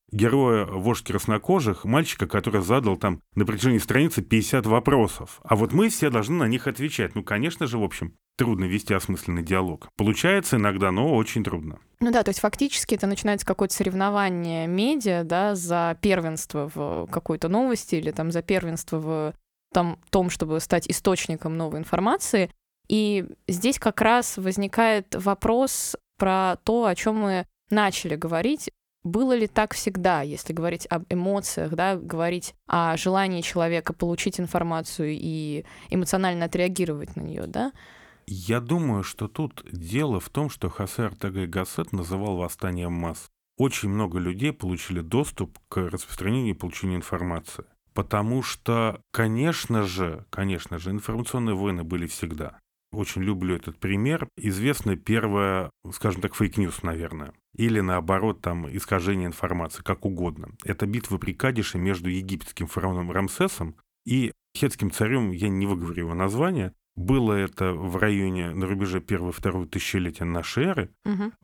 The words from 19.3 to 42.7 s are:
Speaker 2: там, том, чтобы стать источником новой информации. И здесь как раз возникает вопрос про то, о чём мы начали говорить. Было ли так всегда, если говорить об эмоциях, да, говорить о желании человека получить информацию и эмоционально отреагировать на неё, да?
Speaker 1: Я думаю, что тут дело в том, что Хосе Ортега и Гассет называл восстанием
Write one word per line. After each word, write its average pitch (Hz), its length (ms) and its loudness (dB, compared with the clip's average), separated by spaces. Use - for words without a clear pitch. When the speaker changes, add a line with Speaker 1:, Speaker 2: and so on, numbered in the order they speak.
Speaker 2:
там, 175 240 2
том, 185 200 4
чтобы 160 300 -2
стать - 300 2
источником 170 640 0
новой 156 240 -4
информации. 190 720 2
И 208 360 2
здесь 202 320 2
как - 220 -2
раз 233 360 4
возникает 202 800 2
вопрос 220 800 2
про 190 480 2
то, 233 200 4
о 180 100 4
чём 220 220 0
мы 190 280 0
начали 190 480 2
говорить. 170 520 0
Было 233 300 2
ли 220 140 4
так 214 260 2
всегда, 185 480 2
если 147 300 -6
говорить 170 380 -4
об 170 200 -2
эмоциях, 180 680 -2
да, 185 200 2
говорить 170 600 -2
о 165 300 2
желании 185 420 2
человека 170 540 0
получить 175 440 -2
информацию 165 800 -2
и 156 460 -4
эмоционально 180 560 2
отреагировать 175 720 -2
на - 60 -6
неё, 156 260 -8
да? 262 240 -2
Speaker 1:
Я 95 320 -2
думаю, 120 440 0
что - 260 -6
тут - 420 -6
дело 98 480 -2
в - 100 -8
том, 143 200 -2
что - 200 -4
Хосе 104 340 -4
Ортега 98 400 -4
и 87 40 -4
Гассет 87 460 -4
называл 95 420 -4
восстанием 87 560 -4